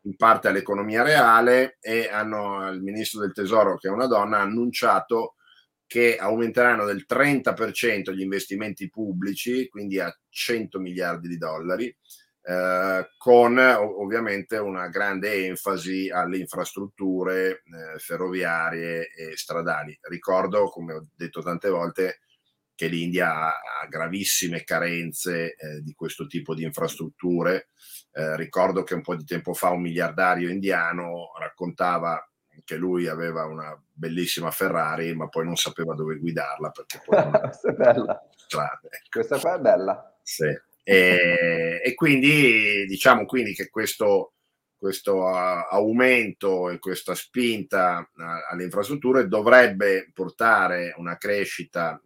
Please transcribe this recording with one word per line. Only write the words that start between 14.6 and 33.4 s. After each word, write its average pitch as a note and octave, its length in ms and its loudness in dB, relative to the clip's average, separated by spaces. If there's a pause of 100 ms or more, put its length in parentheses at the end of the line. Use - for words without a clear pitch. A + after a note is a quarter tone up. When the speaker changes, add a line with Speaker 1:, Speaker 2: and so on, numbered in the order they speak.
Speaker 1:
grande G2 580 -2
enfasi F#2 640 -4
alle F2+ 280 -2
infrastrutture, F#2 1300 -4
eh, D#2+ 360 -16
ferroviarie E2+ 1120 -4
e D#2+ 260 -14
stradali. D#2 640 -6
Ricordo, F#2 680 -2
come E2 240 -12
ho D#2 220 -12
detto E2+ 260 -10
tante E2+ 280 -4
volte, F2 500 -2 (540)
che E2 140 -6
l'India E2+ 480 -2
ha, D#2+ 120 -2 (340)
ha D#2 60 -12
gravissime E2+ 760 -4
carenze, E2+ 920 -4
eh, D2+ 260 -14
di D2+ 120 -12
questo D#2+ 340 -10
tipo D#2+ 280 -8
di D#2+ 80 -8
infrastrutture. E2+ 1080 -2 (420)
Eh, D#2 260 -4
ricordo F2+ 460 0
che - 120 -4
un E2 60 -6
po' F2+ 140 -6
di D#2+ 80 -12
tempo F2 300 -8
fa F#2 160 0
un F2+ 120 0
miliardario F2 680 0
indiano F2 920 -4
raccontava E2+ 880 -4 (360)
che E2+ 140 -8
lui F2+ 300 -2
aveva D#2+ 380 -4